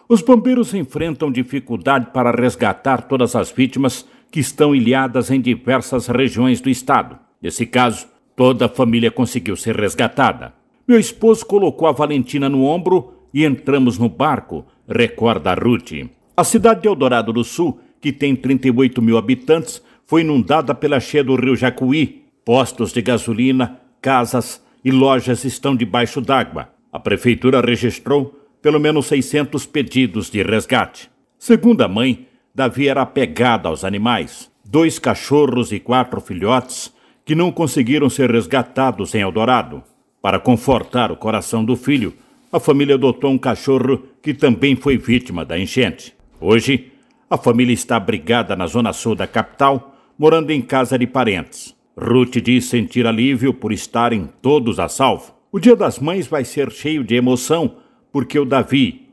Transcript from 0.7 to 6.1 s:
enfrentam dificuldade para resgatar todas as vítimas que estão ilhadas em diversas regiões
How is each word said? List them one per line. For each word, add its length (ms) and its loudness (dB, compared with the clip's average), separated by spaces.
enfrentam 560 -4
dificuldade 840 -4
para 180 0
resgatar 720 0
todas 320 -2
as 160 -2
vítimas 560 -2
que 100 -4
estão 340 2
ilhadas 560 0
em 100 0
diversas 640 -2
regiões 540 0